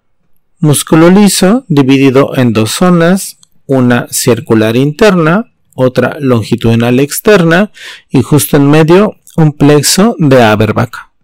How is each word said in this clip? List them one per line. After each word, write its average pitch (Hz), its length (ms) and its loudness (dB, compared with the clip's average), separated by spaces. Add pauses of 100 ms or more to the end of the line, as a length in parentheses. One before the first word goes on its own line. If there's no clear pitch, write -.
(600)
músculo 160 500 2
liso 202 580 0
dividido 135 680 0
en 123 160 0
dos 110 180 -2
zonas, 180 680 -2 (280)
una 123 440 -2
circular 113 640 -2
interna, 165 800 -2 (220)
otra 127 440 -2
longitudinal 117 800 -2
externa 175 720 0 (380)
y 135 120 0
justo 147 360 0
en 143 120 2
medio 160 460 2 (220)
un 156 160 2
plexo 147 680 0
de 135 240 2
Averbach. 107 680 -2 (120)